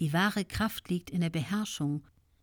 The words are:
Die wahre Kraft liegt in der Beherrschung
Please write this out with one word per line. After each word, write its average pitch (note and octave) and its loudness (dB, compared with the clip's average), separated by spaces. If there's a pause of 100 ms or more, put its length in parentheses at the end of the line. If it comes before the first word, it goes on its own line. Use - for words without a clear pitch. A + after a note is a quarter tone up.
Die D3+ 2
wahre G3 2
Kraft - -2
liegt F3+ -2
in F3 0
der E3 2
Beherrschung D#3+ -2 (360)